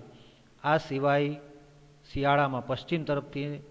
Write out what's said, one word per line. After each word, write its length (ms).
આ 160
સિવાય 600
શિયાળામાં 580
પશ્ચિમ 360
તરફથી 460